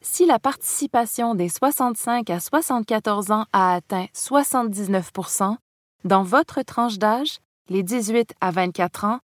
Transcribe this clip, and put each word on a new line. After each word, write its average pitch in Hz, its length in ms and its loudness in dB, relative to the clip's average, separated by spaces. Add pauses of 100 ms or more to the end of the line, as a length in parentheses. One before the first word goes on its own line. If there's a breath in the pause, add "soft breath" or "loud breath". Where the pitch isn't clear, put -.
si - 240 0
la 330 120 6
participation 233 960 -2
des 175 140 0
soixante-cinq 240 840 -2
à 175 120 -2
soixante-quatorze 214 920 0
ans 214 220 0
a 185 200 4
atteint 180 380 -4
soixante-dix-neuf 208 1000 0
pour 190 160 -8
cent, 202 280 0 (460)
dans 190 200 4
votre 262 380 0
tranche 233 360 -2
d'âge, 226 420 0 (300)
les 190 140 0
dix-huit 226 580 0
à 185 100 0
vingt-quatre 180 540 -2
ans, 226 220 -2